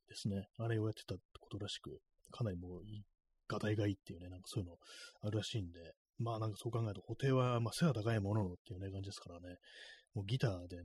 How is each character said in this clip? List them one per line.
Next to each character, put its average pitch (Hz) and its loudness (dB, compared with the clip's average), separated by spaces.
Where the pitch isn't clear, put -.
で - -14
す - -4
ね。 98 -2
あ 113 -2
れ 113 2
を 107 2
や 110 2
っ 107 -6
て - -14
た 101 -6
こ - -20
と 101 -6
ら 101 -6
し - -6
く、 - -12
か - -2
な 104 2
り 87 -2
も 90 -8
う、 92 -12
が 107 -2
た 107 2
い 107 6
が 104 4
い 101 6
い - 4
っ - -2
て - -12
い 87 -8
う 85 -12
ね、 90 -8
な 90 -10
ん 90 -12
か - -18
そ - -2
う - 0
い 87 -2
う - -10
の 87 -14
あ 107 0
る 107 2
ら 98 0
し - -2
い 98 0
ん 85 -6
で、 82 -14
ま 117 0
あ 110 -2
な 110 0
ん 107 0
か 95 -6
そ - -4
う 110 -2
考 117 2
え - 0
る 98 -2
と、 - -10
布 110 -6
袋 135 4
は、 123 6
ま 117 2
あ - -8
背 170 6
が 147 8
高 113 4
い 107 6
も 98 4
の 107 6
の 90 0
っ - -6
て - -12
い 90 -6
う 90 -8
ね、 98 -4
感 98 -4
じ 95 -4
で 92 -8
す - -10
か - -14
ら 85 -12
ね。 90 -10
も 101 0
う 98 -4
ギ 123 2
タ 131 6
ー 90 -2
で 90 -8